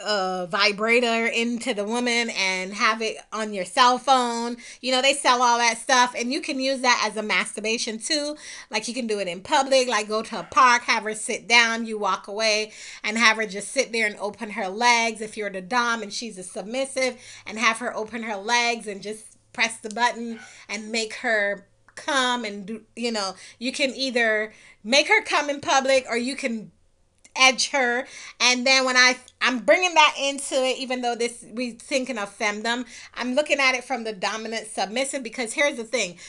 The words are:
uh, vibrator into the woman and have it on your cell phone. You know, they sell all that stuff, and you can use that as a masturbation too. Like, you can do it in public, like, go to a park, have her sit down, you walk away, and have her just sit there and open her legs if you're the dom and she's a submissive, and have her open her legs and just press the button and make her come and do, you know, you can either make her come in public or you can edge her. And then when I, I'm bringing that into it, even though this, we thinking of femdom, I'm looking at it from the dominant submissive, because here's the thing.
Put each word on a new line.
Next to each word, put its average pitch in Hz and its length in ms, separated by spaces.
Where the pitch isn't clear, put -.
uh, 185 460
vibrator 226 800
into 233 460
the 202 120
woman 233 460
and 185 440
have 226 260
it 220 160
on 214 220
your 185 100
cell 254 320
phone. 240 600
You 247 100
know, 254 100
they 277 120
sell 247 280
all 240 180
that 233 200
stuff, 254 400
and 240 140
you 330 80
can 294 180
use 262 220
that 240 260
as 208 100
a 214 60
masturbation 214 760
too. 294 380
Like, 220 200
you 233 40
can 240 140
do 208 140
it 185 80
in 175 120
public, 269 460
like, 214 220
go 214 140
to 214 180
a - 20
park, 247 400
have 233 220
her 214 100
sit 202 320
down, 226 400
you 220 100
walk 196 300
away, 214 460
and 214 120
have 226 200
her 220 100
just 202 220
sit 233 240
there 226 140
and 208 120
open 208 320
her 202 180
legs 226 520
if 220 160
you're 208 120
the 190 120
dom 233 420
and 202 100
she's 220 240
a 185 60
submissive, 247 760
and 220 120
have 226 200
her 240 180
open 220 280
her 220 120
legs 233 520
and 196 120
just 214 260
press 226 260
the 220 120
button 233 500
and 214 220
make 220 240
her 202 520
come 247 500
and 202 220
do, 220 160
you 233 160
know, 196 220
you 247 100
can 269 240
either 226 580
make 277 260
her 415 140
come 294 280
in 285 100
public 269 480
or 233 80
you 247 200
can 226 340
edge 262 340
her. 254 360
And 247 240
then 269 200
when 254 120
I, 254 200
I'm 247 200
bringing 349 340
that - 260
into 277 340
it, 262 240
even 254 220
though 240 160
this, 240 360
we 240 200
thinking 254 440
of 202 200
femdom, 233 500
I'm 247 200
looking 302 240
at 262 160
it 240 80
from 226 220
the 220 80
dominant 214 560
submissive, 254 540
because 226 300
here's 285 240
the 226 80
thing. 202 340